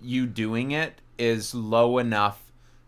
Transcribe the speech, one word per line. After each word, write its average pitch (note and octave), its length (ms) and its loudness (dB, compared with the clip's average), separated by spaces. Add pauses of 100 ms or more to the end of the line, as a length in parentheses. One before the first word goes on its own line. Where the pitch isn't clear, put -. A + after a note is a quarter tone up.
you B2 240 -2
doing A2+ 460 -2
it D#3 280 -4 (180)
is A#2 360 0
low A#2+ 440 2
enough G#2+ 520 0 (380)